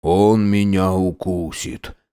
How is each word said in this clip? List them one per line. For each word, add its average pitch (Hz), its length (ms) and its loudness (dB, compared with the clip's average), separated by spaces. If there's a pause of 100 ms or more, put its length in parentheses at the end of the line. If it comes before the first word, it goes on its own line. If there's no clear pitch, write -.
"Он 104 480 4
меня 98 440 2
укусит", 92 1000 -6 (180)